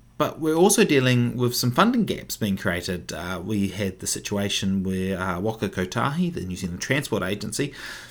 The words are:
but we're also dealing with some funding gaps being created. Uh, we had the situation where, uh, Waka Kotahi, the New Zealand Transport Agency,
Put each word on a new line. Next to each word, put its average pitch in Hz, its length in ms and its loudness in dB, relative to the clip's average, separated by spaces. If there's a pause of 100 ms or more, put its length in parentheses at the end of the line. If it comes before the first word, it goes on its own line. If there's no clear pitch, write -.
(160)
but - 240 -2
we're 156 160 2
also 202 280 6
dealing 127 520 4
with 123 180 0
some 123 160 0
funding 208 340 4
gaps - 320 -6
being 98 200 0
created. 90 560 -2
Uh, 87 300 -6
we 101 260 0
had 92 320 -4
the 92 80 -6
situation 98 760 0
where, 95 340 0
uh, 90 220 -2
Waka 107 300 -2
Kotahi, 143 680 -2
the - 60 -6
New 90 160 -6
Zealand 90 240 -6
Transport 135 420 -2
Agency, 104 500 -4 (380)